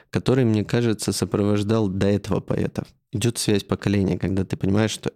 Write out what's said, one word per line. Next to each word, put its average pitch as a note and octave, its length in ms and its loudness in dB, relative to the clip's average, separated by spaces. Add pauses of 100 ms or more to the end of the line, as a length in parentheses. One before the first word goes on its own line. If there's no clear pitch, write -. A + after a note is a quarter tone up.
(120)
который, B2+ 340 2
мне G#2+ 180 2
кажется, A2+ 500 0
сопровождал G#2 760 0
до G2 180 0
этого G2 320 0
поэтов. - 480 -4 (240)
Идёт G#2+ 260 -2
связь G#2 260 0
поколений, F#2+ 540 0
когда F#2+ 260 -2
ты - 140 -6
понимаешь, G2+ 340 0
что - 240 -6